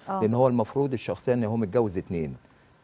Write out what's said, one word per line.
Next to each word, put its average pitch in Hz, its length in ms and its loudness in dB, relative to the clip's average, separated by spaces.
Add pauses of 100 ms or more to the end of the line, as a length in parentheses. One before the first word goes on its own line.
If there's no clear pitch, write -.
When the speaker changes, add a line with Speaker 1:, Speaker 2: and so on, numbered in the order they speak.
Speaker 1:
آه. 196 120 -2
Speaker 2:
لان 110 140 2
هو 127 140 6
المفروض 127 440 0
الشخصيه 120 420 -2
ان 120 100 0
هو 110 120 -2
متجوز 107 420 0
اتنين، 80 360 -4 (500)